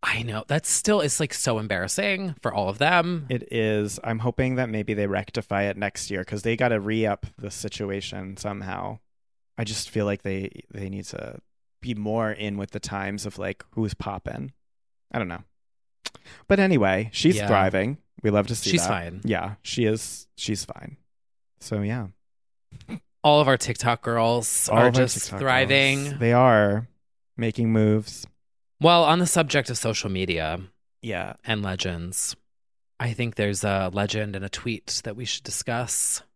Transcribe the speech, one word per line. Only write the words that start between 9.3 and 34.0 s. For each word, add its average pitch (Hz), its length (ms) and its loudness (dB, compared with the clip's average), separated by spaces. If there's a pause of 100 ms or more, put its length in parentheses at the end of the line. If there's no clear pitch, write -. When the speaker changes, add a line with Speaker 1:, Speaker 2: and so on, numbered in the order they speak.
Speaker 2:
I 117 60 -2
just 107 260 -6
feel 107 160 0
like 101 180 -2
they, 95 260 -4 (240)
they 98 160 -8
need 98 160 -10
to - 340 -12 (420)
be 120 120 -6
more 107 380 -2
in 104 260 -4
with 101 140 -6
the 101 80 -8
times 98 460 -6
of, 104 120 -10
like, 95 340 -8
who's 110 220 -2
poppin'. 113 600 -8 (580)
I - 80 -4
don't 101 80 -4
know. 85 160 -10 (1040)
But 196 120 4
anyway, 113 540 4
she's 165 240 4
Speaker 1:
Yeah. 104 100 0
Speaker 2:
thriving. 101 500 4 (260)
We 107 80 4
love 101 160 4
to 120 80 -2
see - 160 -2
Speaker 1:
She's 165 120 4
Speaker 2:
that. 90 40 0
Speaker 1:
fine. 90 360 -4
Speaker 2:
Yeah, 101 380 -2
she - 240 -2
is. - 500 -2
She's - 300 -6
fine. - 320 -16 (640)
So, 104 240 -4
yeah. 110 240 -4 (1160)
Speaker 1:
All 147 160 8
of 147 80 6
our 131 100 4
TikTok 120 440 -2
girls 117 680 0
Speaker 2:
All 113 100 4
Speaker 1:
are 120 100 8
Speaker 2:
of 123 80 4
our 131 60 6
Speaker 1:
just - 240 0
Speaker 2:
TikTok 98 140 -8
Speaker 1:
thriving. 135 680 4
Speaker 2:
girls. 143 140 -6
They 117 140 4
are 113 540 6 (500)
making 117 340 0
moves. 107 540 2 (540)
Speaker 1:
Well, 170 240 6
on 160 160 6
the 180 80 2
subject 147 420 2
of 120 80 -6
social 107 320 -2
media 87 500 -2 (440)
Speaker 2:
Yeah. 95 300 -6 (100)
Speaker 1:
and 107 180 -2
legends, 90 720 -4 (640)
I 120 140 -2
think 117 220 -4
there's 101 280 0
a 98 300 0
legend 104 420 -2